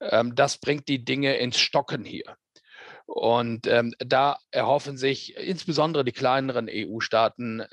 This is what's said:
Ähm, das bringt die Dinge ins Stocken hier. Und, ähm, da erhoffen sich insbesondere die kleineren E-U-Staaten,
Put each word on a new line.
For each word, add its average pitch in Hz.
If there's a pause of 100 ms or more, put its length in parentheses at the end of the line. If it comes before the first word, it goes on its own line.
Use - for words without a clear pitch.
Ähm, 117
das 139
bringt 143
die 135
Dinge 135
ins 123
Stocken 139
hier. - (720)
Und, 117
ähm, 117
da 135 (120)
erhoffen 135
sich 135
insbesondere 156
die 123
kleineren 131
E-U-Staaten, 113